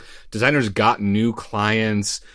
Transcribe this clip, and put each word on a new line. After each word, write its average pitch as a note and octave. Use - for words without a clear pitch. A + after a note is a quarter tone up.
designers B2+
got G#2+
new G#2
clients. G#2+